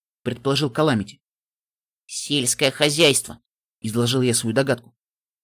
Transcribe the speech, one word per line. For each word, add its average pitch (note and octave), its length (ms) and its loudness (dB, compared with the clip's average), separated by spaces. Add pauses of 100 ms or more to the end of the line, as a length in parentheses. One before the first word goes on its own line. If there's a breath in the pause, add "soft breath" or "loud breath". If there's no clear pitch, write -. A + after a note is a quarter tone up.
(240)
предположил C3+ 460 -2
Каламити. B2 520 0 (840)
«Сельское C3+ 640 -2
хозяйство», D3 680 2 (420)
изложил A#2+ 400 0
я B2 120 2
свою A2+ 220 -2
догадку. C3+ 400 -2 (480)